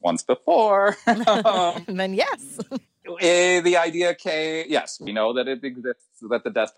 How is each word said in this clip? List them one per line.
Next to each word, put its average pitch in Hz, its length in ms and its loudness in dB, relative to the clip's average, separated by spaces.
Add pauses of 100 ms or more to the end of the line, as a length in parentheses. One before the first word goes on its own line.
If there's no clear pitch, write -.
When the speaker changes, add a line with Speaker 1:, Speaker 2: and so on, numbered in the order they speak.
Speaker 1:
once - 220 -2
before, 208 800 2
<laughs> - 60 -20
um, 208 800 2
Speaker 2:
<laughs> - 40 -14
And 185 100 -6
then 190 160 -4
yes. 349 440 -4 (640)
Speaker 1:
eh, 180 400 4
the 175 160 4
idea 170 380 0
came, 160 540 -4
yes, - 320 -2
we - 120 -10
know 110 220 0
that 123 140 -2
it 123 160 -6
exists, 123 420 -8 (240)
that 117 140 0
the 123 60 -6
death 110 280 -2